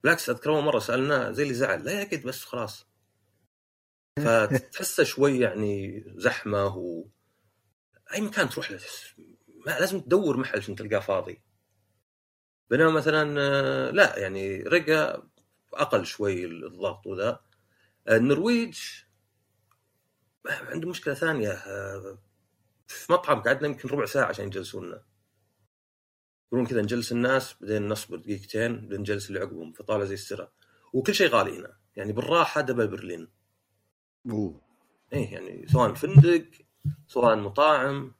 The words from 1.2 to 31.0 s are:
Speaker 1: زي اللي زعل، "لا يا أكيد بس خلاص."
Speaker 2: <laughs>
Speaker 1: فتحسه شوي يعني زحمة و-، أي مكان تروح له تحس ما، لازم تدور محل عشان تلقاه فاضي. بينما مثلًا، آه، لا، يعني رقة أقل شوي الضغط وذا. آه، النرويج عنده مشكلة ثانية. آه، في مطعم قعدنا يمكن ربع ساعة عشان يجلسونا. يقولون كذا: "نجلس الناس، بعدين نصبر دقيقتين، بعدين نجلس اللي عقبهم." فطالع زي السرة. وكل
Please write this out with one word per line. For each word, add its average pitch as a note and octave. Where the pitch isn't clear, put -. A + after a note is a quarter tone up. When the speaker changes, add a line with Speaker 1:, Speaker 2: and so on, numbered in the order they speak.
Speaker 1:
زي C#3
اللي C#3
زعل، G#2+
"لا D#3+
يا G3+
أكيد D#3+
بس -
خلاص." A2+
Speaker 2:
<laughs> C#3+
Speaker 1:
فتحسه A#2+
شوي C3+
يعني G2+
زحمة G2+
و-، E2+
أي G#3
مكان G3+
تروح -
له G2
تحس -
ما، D#3+
لازم F#3
تدور D3+
محل C3
عشان G2
تلقاه G#2
فاضي. F#2
بينما D#3+
مثلًا، D3+
آه، C3+
لا، F#3+
يعني G2
رقة D3+
أقل A2
شوي F#2+
الضغط F2
وذا. G2
آه، A2
النرويج F3+
عنده -
مشكلة D#3
ثانية. C3+
آه، G2
في -
مطعم D3+
قعدنا C3+
يمكن B2+
ربع C#3
ساعة C3
عشان G2
يجلسونا. F#2
يقولون A#2+
كذا: A#2
"نجلس A#2
الناس، B2+
بعدين G#2
نصبر G2+
دقيقتين، G#2+
بعدين G2+
نجلس G2+
اللي F#2+
عقبهم." E2
فطالع G2+
زي G2
السرة. -
وكل C3